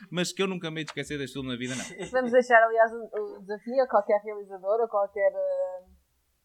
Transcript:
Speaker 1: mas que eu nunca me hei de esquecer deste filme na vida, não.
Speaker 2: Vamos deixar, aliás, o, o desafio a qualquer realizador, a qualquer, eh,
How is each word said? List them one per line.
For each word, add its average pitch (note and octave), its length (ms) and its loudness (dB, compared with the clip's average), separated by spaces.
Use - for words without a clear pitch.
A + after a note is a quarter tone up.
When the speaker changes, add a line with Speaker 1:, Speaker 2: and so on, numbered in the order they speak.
Speaker 1:
mas F3 200 -4
que - 100 -4
eu G3 60 0
nunca F3 240 -6
me D#3+ 80 -8
hei D#3 60 -6
de - 60 -14
esquecer C#3+ 260 -8
deste C3+ 160 -8
filme C3 160 -8
na B2 80 -6
vida, B2+ 180 -6
não. - 340 -10
Speaker 2:
Vamos B3 220 0
deixar, A#3+ 320 6
aliás, A3+ 280 4
o, G#3 460 -8
o G#3 40 -18
desafio G#3+ 420 -2
a B3+ 40 -6
qualquer G#3 360 2
realizador, G3+ 580 -4
a A#3 60 0
qualquer, G3+ 440 0
eh, F#3 640 -4